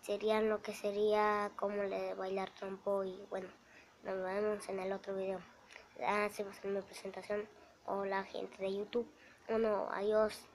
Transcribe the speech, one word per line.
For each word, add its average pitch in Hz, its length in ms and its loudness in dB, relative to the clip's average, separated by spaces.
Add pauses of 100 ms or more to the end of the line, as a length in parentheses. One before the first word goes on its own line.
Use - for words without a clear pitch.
sería 208 380 2
lo 214 220 2
que 214 100 -4
sería 208 840 4
como 202 260 0
le, 190 320 -2
bailar 190 360 -2
trompo 196 520 -2
y 190 260 -6
bueno, 190 200 -4 (560)
nos 190 160 -2
vemos 202 480 0
en 190 120 -2
el 190 120 -2
otro 196 220 -4
video. 190 260 -2 (640)
Ah, 208 280 4
sí, 214 100 -6
va 196 80 -4
a 202 40 -12
ser - 160 -6
mi 196 120 0
presentación. 202 680 -6 (380)
Hola, 196 380 0
gente - 360 -6
de 190 160 0
YouTube. 214 320 0 (400)
Bueno, 220 440 4
adiós. 214 640 4